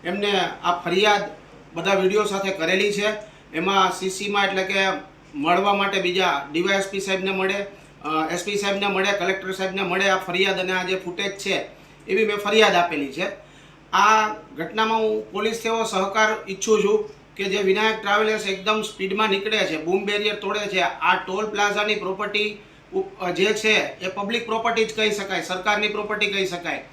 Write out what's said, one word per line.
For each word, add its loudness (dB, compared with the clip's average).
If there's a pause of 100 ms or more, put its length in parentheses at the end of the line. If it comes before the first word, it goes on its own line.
એમને 0 (240)
આ 0
ફરિયાદ 4 (520)
બધા 0
વીડિયો 4
સાથે -2
કરેલી 0
છે. -4 (180)
એમાં 2
સી -2
સીમાં -2
એટલે 0
કે -4 (640)
મળવા 4
માટે 0
બીજા 0
ડી 0
વાય 2
એસ -2
પી -4
સાહેબને -2
મળે, -2 (380)
અ, -2
એસ -4
પી -4
સાહેબને 0
મળે, 0
કલેક્ટર -2
સાહેબને -4
મળે 0
આ 2
ફરિયાદ 0
અને -2
આ -2
જે -2
ફૂટેજ -6
છે -4 (380)
એવી 2
મેં -2
ફરિયાદ 4
આપેલી 0
છે. -4 (680)
આ 6 (280)
ઘટનામાં 0
હું 0
પોલીસ -2
એવો 0
સહકાર 2 (120)
ઈચ્છું 2
છું 2 (260)
કે -6
જે -2
વિનાયક 2
ટ્રાવેલર્સ 2
એકદમ -2
સ્પીડમાં -2
નીકળે 0
છે, 0
બૂમ 2
બેરિયર 0
તોડે -4
છે, -2
આ 2
ટોલ -4
પ્લાઝાની 0
પ્રોપર્ટી -2 (360)
ઉપ-, -4
જે 2
છે 0
એ -6
પબ્લિક -4
પ્રોપર્ટી 0
જ -8
કહી 2
શકાય, -4
સરકારની -2
પ્રોપર્ટી -2
કહી 0
શકાય. -6